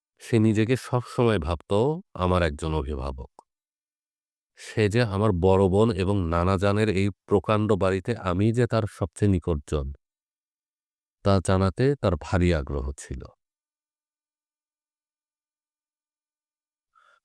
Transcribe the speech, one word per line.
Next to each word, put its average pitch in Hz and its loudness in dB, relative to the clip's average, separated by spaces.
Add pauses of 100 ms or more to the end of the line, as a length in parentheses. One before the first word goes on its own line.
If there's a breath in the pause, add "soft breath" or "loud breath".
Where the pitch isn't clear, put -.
(200)
সে - -2
নিজেকে 110 2
সব 123 -4 (160)
সময় 113 2
ভাবত 104 -2 (120)
আমার 90 2
একজন 78 -2
অভিভাবক। 67 -8 (1200)
সে - -2
যে 120 2
আমার 104 0 (100)
বড় 95 6
বোন 107 2
এবং 92 0
নানাজানের 98 0
এই 98 0 (160)
প্রকাণ্ড 104 0
বাড়িতে 95 -2
আমি 98 0
যে 120 0
তার 113 -2
সবচেয়ে - -2
নিকটজন, 76 -4 (1300)
তা 98 4
জানাতে 95 0
তার 95 0
ভারী 90 0
আগ্রহ 69 -4
ছিল। - -14 (4000 soft breath)